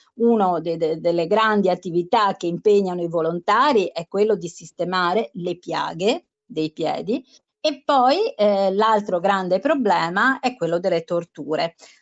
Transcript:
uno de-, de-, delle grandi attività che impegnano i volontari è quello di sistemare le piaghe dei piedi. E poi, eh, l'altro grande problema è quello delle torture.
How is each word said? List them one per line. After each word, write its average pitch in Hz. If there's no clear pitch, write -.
uno 208
de-, 165
de-, 160
delle 170
grandi 214
attività 180
che 175
impegnano 180
i 170
volontari 180
è 165
quello 208
di 170
sistemare 180
le 175
piaghe 165
dei 156
piedi. 170
E 311
poi, 285
eh, 202
l'altro 208
grande 190
problema 214
è 254
quello 170
delle 175
torture. 165